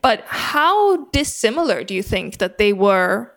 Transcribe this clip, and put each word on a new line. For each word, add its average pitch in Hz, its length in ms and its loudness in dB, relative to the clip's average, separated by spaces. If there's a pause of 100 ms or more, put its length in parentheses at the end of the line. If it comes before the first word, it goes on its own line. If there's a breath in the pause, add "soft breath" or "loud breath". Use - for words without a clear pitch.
But 226 240 0
how 370 840 0
dissimilar 262 720 -2
do 196 100 -8
you 185 80 -4
think 175 380 -6
that 185 180 -4
they 208 160 4
were 190 640 2